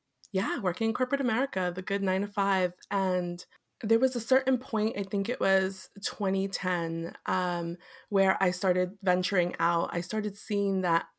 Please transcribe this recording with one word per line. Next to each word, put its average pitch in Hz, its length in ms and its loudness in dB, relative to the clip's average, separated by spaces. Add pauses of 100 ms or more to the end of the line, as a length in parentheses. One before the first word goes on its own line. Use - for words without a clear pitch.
(320)
yeah, 247 260 -2
working 226 300 -2
in 226 80 0
corporate 269 260 0
America, 226 520 0
the 185 100 -8
good 196 180 -2
nine-to-five. 196 720 0 (160)
And 180 560 0 (360)
there 226 180 2
was 254 160 2
a 240 40 -2
certain 262 380 2
point, 214 400 -2
I 208 60 -2
think 196 260 -2
it - 100 -2
was 190 500 2 (140)
twenty 196 440 -2
ten, 170 680 -4 (140)
um, 175 500 -2 (320)
where 190 320 4
I 185 80 4
started 180 440 0 (100)
venturing 180 560 2
out. 170 340 2
I 175 80 -2
started 208 340 -4
seeing 202 460 0
that 170 240 2 (140)